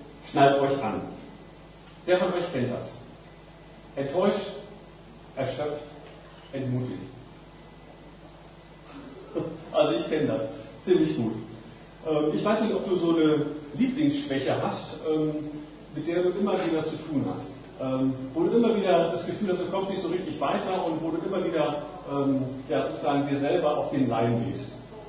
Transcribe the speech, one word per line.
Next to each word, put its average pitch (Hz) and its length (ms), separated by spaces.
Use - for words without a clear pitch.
schnallt 139 300
euch - 220
an. 101 180
Wer 180 140
von 185 160
euch 170 180
kennt 123 180
das? - 160
Enttäuscht, 170 520
erschöpft, - 480
entmutigt. 123 480
<laughs> 156 80
Also - 200
ich 165 160
kenn 151 200
das 110 140
ziemlich 160 340
gut. 110 160
Ähm, 151 280
ich 160 100
weiß 214 160
nicht, 208 140
ob 190 120
du 185 100
so 165 200
eine 151 300
Lieblingsschwäche 139 880
hast, - 340
ähm, 156 400
mit 151 120
der 170 160
du 180 80
immer 196 240
wieder 160 180
zu - 120
tun 277 180
hast. - 200
Ähm, 131 340
wo 170 100
du 233 140
immer 208 180
wieder 185 360
das - 140
Gefühl 190 240
hast, 175 100
du 175 100
kommst 196 200
nicht - 120
so 170 60
richtig 160 320
weiter 185 440
und 160 180
wo 160 80
du 170 160
immer 185 180
wieder, 151 380
ähm, 135 320
ja, - 220
sozusagen 143 380
dir 139 120
selber - 380
auf - 120
den 127 180
Leim 117 360
gehst. - 240